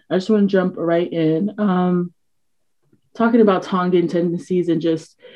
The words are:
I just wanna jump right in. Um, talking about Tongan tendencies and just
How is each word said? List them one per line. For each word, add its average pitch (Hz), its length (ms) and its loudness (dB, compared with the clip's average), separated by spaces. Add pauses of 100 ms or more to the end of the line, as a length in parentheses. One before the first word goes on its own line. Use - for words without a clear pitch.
(100)
I 160 60 0
just 190 120 -4
wanna 208 180 4
jump 185 300 0
right 170 340 -2
in. 165 480 -2
Um, 180 540 0 (1000)
talking 233 260 2
about 190 240 4
Tongan 180 420 0
tendencies 175 640 -2
and 160 120 0
just 160 380 -4 (180)